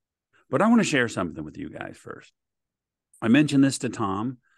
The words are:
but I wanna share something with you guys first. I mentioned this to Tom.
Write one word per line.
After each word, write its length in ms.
but 140
I 40
wanna 160
share 240
something 360
with 160
you 100
guys 260
first. 380
I 60
mentioned 360
this 140
to 120
Tom. 500